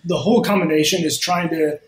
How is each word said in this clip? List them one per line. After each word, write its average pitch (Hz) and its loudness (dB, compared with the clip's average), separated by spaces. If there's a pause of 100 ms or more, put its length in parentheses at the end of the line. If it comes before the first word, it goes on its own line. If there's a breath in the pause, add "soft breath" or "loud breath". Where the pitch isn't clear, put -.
the 165 -2
whole 190 2
combination 165 0
is 147 -2
trying 175 -2
to, 151 -2